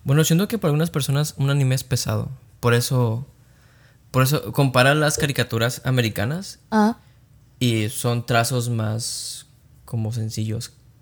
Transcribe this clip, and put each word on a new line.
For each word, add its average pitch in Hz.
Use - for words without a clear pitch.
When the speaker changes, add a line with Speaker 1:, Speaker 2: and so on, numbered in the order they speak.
Speaker 1:
Bueno, 147
siento 175
que 226
para 165
algunas 160
personas 143
un 139
anime 135
es 127
pesado. 117
Por 117
eso, 120
por 127
eso 131
compara 135
las 151
caricaturas 123
americanas 127
Speaker 2:
Ah. 220
Speaker 1:
y 113
son 120
trazos 120
más 113
como 113
sencillos. 110